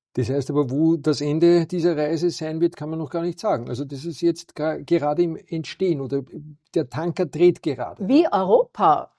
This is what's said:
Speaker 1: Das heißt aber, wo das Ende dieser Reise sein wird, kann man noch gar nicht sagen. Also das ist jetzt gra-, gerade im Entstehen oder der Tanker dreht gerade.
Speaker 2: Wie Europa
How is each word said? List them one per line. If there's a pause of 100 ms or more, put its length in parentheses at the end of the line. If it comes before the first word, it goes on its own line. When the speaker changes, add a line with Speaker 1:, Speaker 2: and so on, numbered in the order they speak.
(140)
Speaker 1:
Das
heißt
aber,
wo
das
Ende
dieser
Reise
sein
wird,
kann
man
noch
gar
nicht
sagen.
Also
das
ist
jetzt
gra-,
gerade
im
Entstehen
oder (500)
der
Tanker
dreht
gerade.
Speaker 2:
Wie
Europa